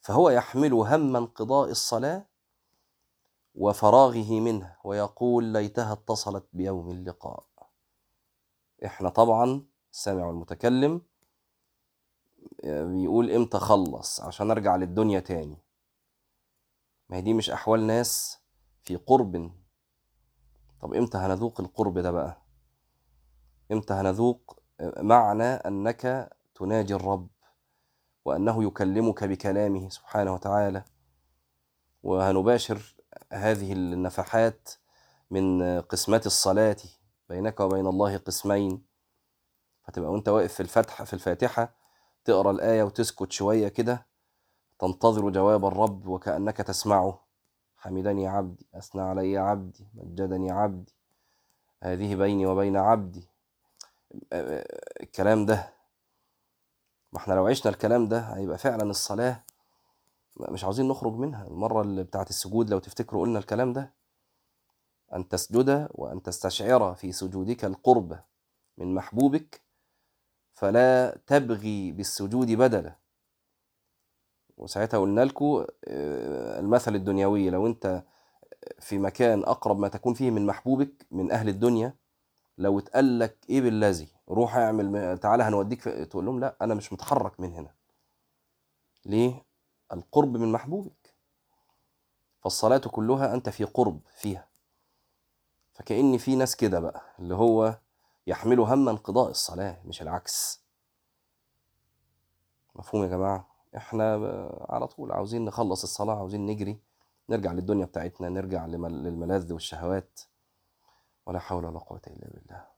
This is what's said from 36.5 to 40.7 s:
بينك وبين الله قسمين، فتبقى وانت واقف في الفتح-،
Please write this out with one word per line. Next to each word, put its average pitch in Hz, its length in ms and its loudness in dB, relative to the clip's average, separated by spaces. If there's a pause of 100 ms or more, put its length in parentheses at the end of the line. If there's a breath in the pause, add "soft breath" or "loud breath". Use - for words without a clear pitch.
بينك 101 320 -6
وبين 95 260 0
الله 98 300 0
قسمين، 95 680 -2 (960)
فتبقى 85 300 -6
وانت 107 160 -2
واقف 104 260 4
في - 60 -10
الفتح-، 107 420 2